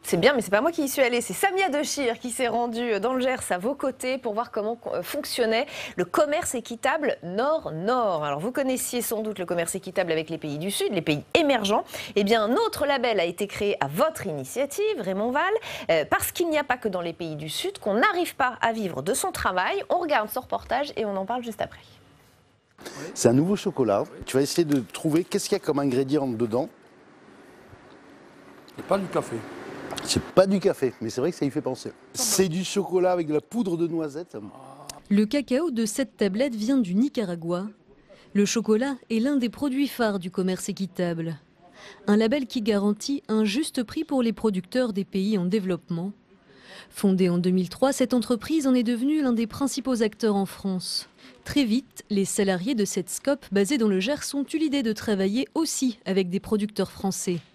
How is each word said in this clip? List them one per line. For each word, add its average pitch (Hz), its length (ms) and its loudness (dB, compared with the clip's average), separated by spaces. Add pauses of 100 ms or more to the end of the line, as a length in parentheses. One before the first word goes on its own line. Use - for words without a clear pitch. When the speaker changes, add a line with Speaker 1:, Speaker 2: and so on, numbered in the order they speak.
Speaker 1:
C'est - 140 0
bien, 220 180 6
mais 240 80 0
c'est 185 80 -4
pas 202 100 4
moi 320 120 2
qui 320 100 -2
y 277 60 0
suis 269 140 0
allée, 240 180 4
c'est 208 140 -6
Samia 381 340 2
Dechir 277 500 -2
qui 254 120 -8
s'est 240 180 -2
rendue 233 500 0
dans 226 160 0
le 254 60 0
Gers 262 320 0
à 180 60 0
vos 240 180 -2
côtés 262 420 -2
pour 226 160 -4
voir 233 160 -4
comment, 220 260 -2 (160)
euh, 175 120 -4
fonctionnait 240 600 0 (280)
le - 100 0
commerce 302 520 2
équitable 262 680 -2
Nord-Nord. 196 1000 0
Alors 143 160 -2
vous 202 100 -2
connaissiez 254 520 -2
sans 214 200 -4
doute 214 160 -6
le 180 80 -4
commerce 170 300 -2
équitable 180 340 -2
avec 160 180 0
les 165 100 -6
pays 151 200 -6
du 185 140 -4
Sud, 392 180 -2
les 196 100 0
pays 151 220 0 (160)
émergents. 247 460 4 (320)
Eh 202 80 4
bien, 220 180 4
un 214 120 2
autre 440 320 0
label 240 340 2
a 165 40 2
été 175 220 -2
créé 202 340 -2
à 143 60 2
votre 254 400 0
initiative, 180 560 -4 (160)
Raymond 196 320 -2
Val, 285 140 0 (480)
euh, 156 180 4
parce - 220 0
qu'il 339 180 0
n'y 311 80 2
a 294 60 0
pas 247 120 0
que 226 120 -4
dans 180 140 -2
les 170 100 -4
pays 160 240 -6
du 156 120 -8
Sud 359 300 -6
qu'on 202 160 0
n'arrive 359 400 2
pas 254 280 0
à 233 100 4
vivre 190 300 -4
de 180 120 0
son 381 160 -2
travail. 226 600 -2
On 349 80 2
regarde 285 300 0
ce 254 120 -4
reportage 247 560 -4
et 226 80 -2
on 202 120 -2
en 190 80 -2
parle 233 200 -4
juste 233 160 -8
après. - 220 -6 (1300)
Speaker 2:
C'est - 140 4
un 117 60 6
nouveau 165 200 4
chocolat. 123 480 0 (240)
Tu - 100 -2
vas 135 60 4
essayer 170 220 2
de 143 160 2 (120)
trouver 165 300 0
qu'est-ce - 260 -4
qu'il 202 80 2
y 185 40 -2
a - 40 -20
comme 143 140 0
ingrédient 139 480 2
dedans. 120 420 0 (2000)
Speaker 3:
C'est - 120 -14
pas 196 120 2
du 190 80 -4
café. 135 300 -4 (680)
Speaker 2:
C'est - 180 0
pas - 240 6
du 190 140 2
café, 139 420 2
mais 110 80 -4
c'est 127 100 -4
vrai 156 100 2
que 175 60 -8
ça - 80 -2
y 139 60 0
fait 151 100 -2
penser. 127 320 -6 (220)
C'est - 340 2
du 175 160 -2
chocolat 180 480 2
avec 175 140 0
de 151 80 -2
la 151 80 2
poudre 196 340 -2
de 170 100 0
noisette. 160 500 -6 (760)
Speaker 4:
Le 208 160 6
cacao 285 440 0
de 233 140 0
cette 254 320 -2
tablette 226 380 0
vient 226 240 2
du 180 160 0
Nicaragua. 180 720 0 (680)
Le 202 140 4
chocolat 226 480 2 (160)
est 226 80 2
l'un 277 180 2
des 240 140 2
produits 277 380 0
phares 214 300 0
du 180 120 -6
commerce 185 400 -2
équitable. 170 640 -2 (720)
Un 208 100 6
label 226 300 4
qui 247 160 -4
garantit 208 680 0
un 220 160 4
juste 247 380 0
prix 311 220 -4
pour 269 180 2
les 226 100 2
producteurs 220 600 0
des 190 100 0
pays 202 320 0
en 180 80 0
développement. 180 680 -2 (760)
Fondée 190 400 4
en 175 80 4
deux 180 140 2
mille 185 180 2
trois, 262 240 2
cette 262 220 2
entreprise 254 520 0
en 262 80 4
est 247 100 4
devenue 247 380 0
l'un 254 120 2
des 226 140 0
principaux 262 540 -2
acteurs 214 340 2
en 196 100 2
France. - 640 -6 (340)
Très 285 200 2
vite, 226 440 -2
les 196 160 2
salariés 190 520 0
de 202 100 2
cette - 240 -4
scope - 420 -2
basée 202 240 2
dans 226 120 4
le 190 120 4
Gers 277 340 -4
ont 277 200 -2
eu - 20 0
l'idée 285 280 0
de 220 100 0
travailler 202 600 0
aussi 269 520 0
avec 190 240 0
des 196 100 0
producteurs 208 520 -2
français. 185 480 -2 (140)